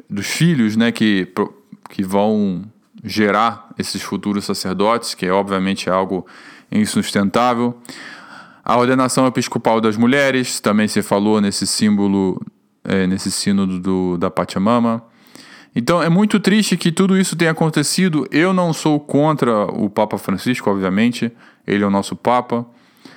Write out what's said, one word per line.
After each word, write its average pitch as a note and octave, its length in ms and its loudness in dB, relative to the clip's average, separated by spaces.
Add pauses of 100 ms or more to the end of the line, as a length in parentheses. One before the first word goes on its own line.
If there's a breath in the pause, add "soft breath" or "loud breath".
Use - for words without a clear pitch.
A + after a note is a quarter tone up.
(100)
dos G2+ 160 -6
filhos, B2 500 2
né, A#2 140 2
que G#2 360 0
pro-, - 280 -4 (360)
que - 120 -6
vão G2+ 640 0 (400)
gerar G#2 640 0 (100)
esses G2+ 240 -6
futuros G2+ 420 -4
sacerdotes, G2+ 680 -2
que F#2 120 -6
é F2+ 60 0
obviamente G2 560 0
algo F#2 380 -2 (440 loud breath)
insustentável. A#2 1080 0 (880 loud breath)
A A2+ 120 2
ordenação B2+ 500 2
episcopal A#2+ 540 0
das A2 160 0
mulheres, C3 640 2
também G#2+ 280 2
se G2+ 140 0
falou G#2 380 2
nesse G2+ 260 -2
símbolo, G2 760 0 (440)
é, F#2+ 220 0
nesse F#2+ 240 -2
sínodo G2 480 -2
do, F#2 400 -2
da F#2 120 -2
Pachamama. A2+ 720 0 (760 loud breath)
Então D#3+ 260 0
é D#3+ 60 0
muito G#3 320 2
triste G3 360 2
que E3+ 140 0
tudo F#3+ 260 2
isso F#3 200 0
tenha E3 160 2
acontecido. D#3 800 0
Eu F3 200 2
não F3+ 200 0
sou D3+ 260 0
contra C#3 680 0
o G2 220 -2
Papa G#2+ 300 -2
Francisco, G#2+ 500 -2
obviamente, G#2 640 0 (360 loud breath)
ele G2+ 180 0
é - 20 2
o G2+ 40 2
nosso G2 260 -2
Papa. A#2+ 500 0 (500 loud breath)